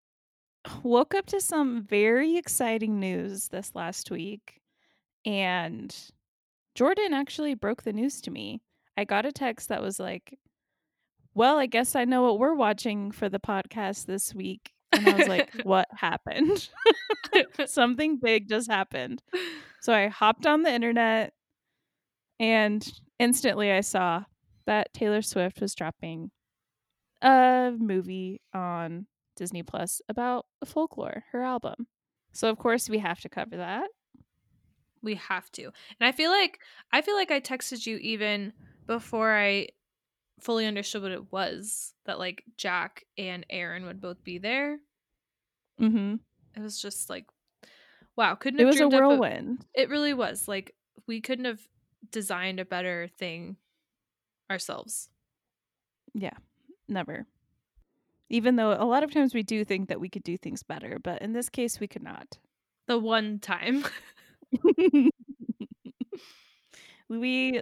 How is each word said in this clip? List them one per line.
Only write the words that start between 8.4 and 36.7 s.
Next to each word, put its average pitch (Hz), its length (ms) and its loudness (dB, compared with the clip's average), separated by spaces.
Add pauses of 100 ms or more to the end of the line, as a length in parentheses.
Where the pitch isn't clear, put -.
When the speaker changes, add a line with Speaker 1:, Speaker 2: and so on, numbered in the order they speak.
Speaker 1:
I 208 80 0
got 208 180 0
a 285 80 -4
text 254 380 -6
that 208 100 -2
was 196 180 -6
like, 185 400 -10 (960)
"Well, 254 240 6
I 277 80 4
guess 240 320 0
I 247 80 4
know 254 200 4
what 214 140 4
we're 277 140 4
watching 208 600 0
for 202 180 -4
the 196 100 -4
podcast 202 640 -4
this 196 300 -6
week." 190 400 -10 (180)
And 214 160 6
I 320 80 6
was 294 100 6
like, 185 260 0
Speaker 2:
<laughs> 233 100 -10
Speaker 1:
"What 190 280 4
happened?" 294 800 0 (500)
<laughs> - 480 2
Something 262 560 2
big 226 240 2
just 220 240 -2
happened. 190 520 -4 (600)
So 233 120 4
I 208 140 4
hopped 214 360 2
on 302 180 6
the 330 80 4
internet, 233 640 2 (1040)
and 214 480 2 (320)
instantly 233 540 2
I 190 80 4
saw 185 440 0 (420)
that 214 260 0
Taylor 214 300 0
Swift 190 400 -2
was 202 120 -4
dropping 165 560 -8 (920)
a 254 560 6
movie 190 640 -2 (100)
on 175 540 -6 (300)
Disney 175 260 -8
Plus - 440 -6
about 247 380 -2 (220)
Folklore, - 680 -4
her 247 100 -2
album. 247 440 -4 (460)
So 226 180 0
of 220 80 -2
course 233 320 0
we 214 80 0
have 180 220 -4
to 202 100 -14
cover - 260 -8
that. 196 320 -6 (1120)
Speaker 2:
We 214 140 -6
have 185 380 -6
to. - 100 -14
And - 440 -6
I 254 60 4
feel 311 180 2
like, 381 280 2 (340)